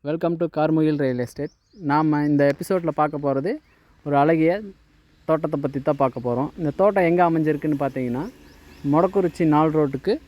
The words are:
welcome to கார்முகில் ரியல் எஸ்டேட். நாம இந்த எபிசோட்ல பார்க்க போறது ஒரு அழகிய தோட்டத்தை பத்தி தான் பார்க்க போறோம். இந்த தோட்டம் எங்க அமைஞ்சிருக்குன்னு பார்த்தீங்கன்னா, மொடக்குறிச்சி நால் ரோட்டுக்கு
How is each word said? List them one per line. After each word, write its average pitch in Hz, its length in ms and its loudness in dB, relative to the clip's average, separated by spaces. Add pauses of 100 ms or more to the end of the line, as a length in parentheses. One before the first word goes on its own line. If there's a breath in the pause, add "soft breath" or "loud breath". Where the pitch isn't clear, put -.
welcome 165 340 -2
to 170 120 0
கார்முகில் 156 500 0
ரியல் 127 240 0
எஸ்டேட். 143 300 -10 (280)
நாம 151 420 2
இந்த 147 240 2
எபிசோட்ல 170 440 -2
பார்க்க 151 260 -2
போறது 143 340 -2 (540 soft breath)
ஒரு 143 120 -2
அழகிய 160 340 4 (760)
தோட்டத்தை 160 320 0
பத்தி 139 200 -4
தான் 143 220 -2
பார்க்க 127 240 -2
போறோம். 123 320 -2
இந்த 151 180 -2
தோட்டம் 196 340 2
எங்க 175 140 2
அமைஞ்சிருக்குன்னு 156 560 0
பார்த்தீங்கன்னா, 131 440 -4 (600)
மொடக்குறிச்சி 175 640 0
நால் 151 320 4
ரோட்டுக்கு 143 360 -2 (140)